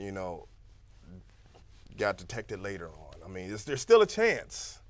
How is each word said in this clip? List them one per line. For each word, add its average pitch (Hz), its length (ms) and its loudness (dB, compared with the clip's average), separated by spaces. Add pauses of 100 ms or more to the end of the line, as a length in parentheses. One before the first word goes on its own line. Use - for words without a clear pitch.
you 98 80 -6
know, 92 380 -6 (1500)
got 104 220 0
detected 107 420 -8
later 92 280 -8
on. 76 360 -18
I 85 40 -16
mean, 92 240 -8
it's, 107 100 -8
there's 139 180 -4
still 226 220 10
a 202 40 6
chance. - 840 0